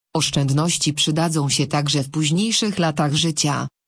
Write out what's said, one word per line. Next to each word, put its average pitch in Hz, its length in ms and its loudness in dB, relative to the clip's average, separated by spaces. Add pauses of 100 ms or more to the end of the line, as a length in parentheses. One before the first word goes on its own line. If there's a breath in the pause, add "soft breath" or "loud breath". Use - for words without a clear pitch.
(160)
Oszczędności 147 800 0
przydadzą 156 560 0
się 139 180 0
także 147 360 0
w 139 60 -8
późniejszych 185 720 0
latach 151 360 2
życia, 151 520 0 (200)